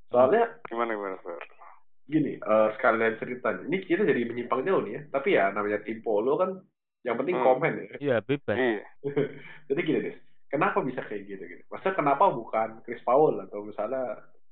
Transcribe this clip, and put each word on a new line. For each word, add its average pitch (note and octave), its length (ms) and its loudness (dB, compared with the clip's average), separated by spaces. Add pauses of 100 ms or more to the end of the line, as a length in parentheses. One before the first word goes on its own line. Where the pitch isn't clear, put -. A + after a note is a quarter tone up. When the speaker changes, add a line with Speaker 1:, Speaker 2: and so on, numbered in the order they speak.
Speaker 1:
Soalnya E3+ 560 4
Speaker 2:
Gimana, A#2 300 -2
gimana, G2+ 240 -6
Fer? F2 220 -12 (640)
Speaker 1:
gini, C#3 300 0
eh, G#2+ 380 4
sekalian A2+ 440 2
cerita B2 340 -4
nih. F#2 140 -6
Ini D#3+ 160 0
kita F3 220 -2
jadi A3+ 200 2
menyimpang A#2 380 -4
jauh F3 200 2
nih G2 120 -6
ya. C#3 160 -8
Tapi C#3 220 -2
ya G2+ 180 4
namanya G#2 320 -2
tim A2 200 -10
Polo A2+ 340 0
kan, F#3+ 240 -2 (420)
yang E3 140 -2
penting - 200 -2
Speaker 2:
Hmm. B2+ 120 0
Speaker 1:
komen C3 260 4
ya. G2+ 140 -8 (100)
Speaker 3:
Iya, C#3 220 0
bebas. B2 360 -2
Speaker 2:
Iya. A#2 280 0 (180)
Speaker 1:
<laughs> - 680 -6
Jadi C#3 120 2
gini D3 220 2
deh, - 120 -6 (320)
kenapa C#3 340 0
bisa B2+ 200 -4
kayak G2+ 240 -10
gitu, G2 160 -12
gitu? F2 280 -16
Maksudnya F#3+ 260 -4
kenapa C#3+ 320 4
bukan A2+ 560 -2
Chris - 180 -10
Paul B2+ 380 4
atau G#2 240 -10
misalnya A2 580 -6 (300)